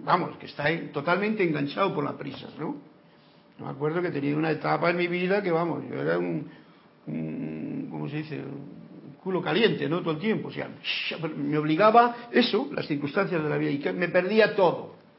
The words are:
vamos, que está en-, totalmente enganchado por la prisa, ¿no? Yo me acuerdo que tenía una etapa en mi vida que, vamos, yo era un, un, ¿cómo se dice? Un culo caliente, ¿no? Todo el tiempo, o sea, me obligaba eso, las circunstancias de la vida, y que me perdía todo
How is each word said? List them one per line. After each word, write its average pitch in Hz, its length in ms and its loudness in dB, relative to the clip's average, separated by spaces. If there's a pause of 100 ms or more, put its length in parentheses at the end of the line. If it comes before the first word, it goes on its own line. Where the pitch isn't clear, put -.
vamos, 156 320 2
que 131 100 -16
está 147 220 -2
en-, 165 240 -2
totalmente 190 500 0
enganchado 151 520 0
por 147 100 0
la - 80 -2
prisa, - 360 -12 (100)
¿no? 208 180 -6 (800)
Yo - 60 -12
me 139 60 -6
acuerdo 151 320 -2
que 175 80 -2
tenía 143 260 -2
una 160 140 2
etapa 151 400 0
en 175 80 0
mi 175 80 2
vida 180 360 0
que, 180 80 0
vamos, 160 380 0
yo 135 100 -6
era 160 200 0
un, 175 280 -2 (600)
un, 156 840 -6
¿cómo 151 180 -6
se 143 80 -6
dice? 151 220 -8
Un - 840 -14
culo 180 180 -2
caliente, 160 480 2
¿no? 170 120 0
Todo 170 120 -2
el 151 60 -4
tiempo, 208 300 -2
o - 20 -10
sea, 139 180 -8 (680)
me 147 200 0
obligaba 214 760 6
eso, 240 400 4
las - 140 -4
circunstancias 156 560 0
de 151 60 0
la 147 80 0
vida, 151 140 0
y 143 80 0
que 180 140 -2
me 180 160 0
perdía 196 480 4
todo - 400 2 (220)